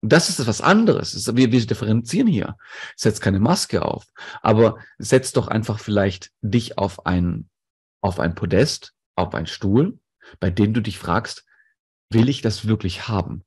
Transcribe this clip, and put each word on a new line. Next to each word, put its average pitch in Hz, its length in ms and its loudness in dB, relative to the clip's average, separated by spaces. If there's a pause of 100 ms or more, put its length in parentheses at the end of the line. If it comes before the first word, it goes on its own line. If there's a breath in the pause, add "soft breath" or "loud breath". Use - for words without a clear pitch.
Und 110 100 2
das 165 160 4
ist 165 120 -4
etwas 113 200 -2
anderes. 202 520 2
Das - 140 -8
ist, 117 100 -2
wir, 123 160 4
wir 120 140 2
differenzieren 117 600 0
hier. 135 300 0 (400 loud breath)
Setz - 240 0
keine 98 180 2
Maske 113 460 0
auf, - 220 -6 (360 loud breath)
aber 110 360 4 (200 loud breath)
setz 131 340 0
doch - 160 0
einfach 110 300 -2
vielleicht 98 520 -2 (100)
dich 113 380 -2
auf - 280 -4
ein, 87 420 0 (520)
auf 98 180 -4
ein 85 160 0
Podest, 101 600 0 (200)
auf 87 200 -2
einen 82 120 -4
Stuhl, 120 520 0 (420 loud breath)
bei 92 100 0
dem 104 220 2
du 117 80 0
dich 107 180 -6
fragst, - 460 -4 (680)
"Will 113 180 4
ich 139 140 -4
das 107 240 -4
wirklich 104 420 -4
haben? 95 380 -4